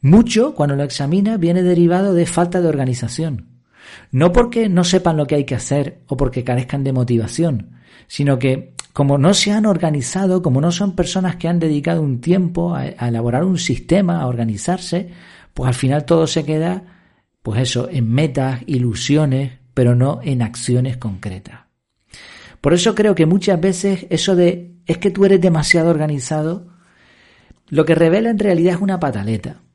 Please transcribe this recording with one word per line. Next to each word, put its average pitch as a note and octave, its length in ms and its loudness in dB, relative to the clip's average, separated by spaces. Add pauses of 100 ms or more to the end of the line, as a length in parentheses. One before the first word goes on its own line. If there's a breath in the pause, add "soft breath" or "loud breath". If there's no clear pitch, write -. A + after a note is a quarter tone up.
Mucho, A3+ 520 4
cuando C#3+ 220 -2
lo C#3 80 -2
examina, F3+ 540 -2
viene F3 260 2
derivado F3+ 500 4
de E3+ 140 2
falta F3+ 340 -2
de F3 60 2
organización. C3+ 800 -4 (640 loud breath)
No D#3 200 4
porque A#3 380 2
no F3+ 140 4
sepan F3 340 2
lo D3 80 0
que C#3+ 100 -2
hay C#3+ 100 0
que B2+ 100 -4
hacer - 520 -4
o C3+ 80 -4
porque C3+ 280 -2
carezcan B2+ 400 -4
de C3+ 100 -2
motivación, B2 800 -2 (340 loud breath)
sino C#3+ 320 0
que C3 380 -2 (180)
como C#3+ 240 2
no D#3 160 4
se - 180 0
han G#3+ 140 2
organizado, F#3 800 0
como C3+ 180 2
no E3+ 100 2
son F#3+ 240 -2
personas F3 420 -2
que E3+ 100 -6
han F3 100 0
dedicado D#3+ 460 0
un B2+ 180 -2
tiempo F3 540 0
a, C3+ 60 -4
a - 260 -6
elaborar A#2+ 360 0
un F#3 140 0
sistema, E3+ 640 0
a C3 60 -4
organizarse, B2 840 -4 (440 loud breath)
pues B2+ 140 -4
al B2+ 60 0
final C3+ 320 -2
todo E3 200 2
se D3+ 200 -4
queda, E3 380 -2 (580 soft breath)
pues A2+ 200 -4
eso, B2+ 280 -4
en B2 200 -2
metas, C3 560 -2
ilusiones, C3+ 920 -2 (140)
pero A#2+ 200 2
no B2+ 300 0
en B2+ 180 -2
acciones B2 540 -2
concretas. F#2+ 680 -12 (1000 loud breath)
Por D3 120 2
eso F#3 220 2
creo G#3+ 180 2
que E3+ 120 4
muchas F#3+ 340 2
veces F#3 500 -2
eso F3+ 280 0
de F3 380 0 (100)
"es E3+ 140 -2
que G3 120 0
tú G3 140 2
eres F#3+ 160 6
demasiado E3 480 2
organizado", D#3 800 -2 (1000 soft breath)
lo D3+ 160 2
que D#3+ 100 2
revela E3+ 360 2
en A3 100 -2
realidad F3 360 2
es E3+ 60 -4
una F#3+ 200 -2
pataleta. G#2+ 600 -6 (140)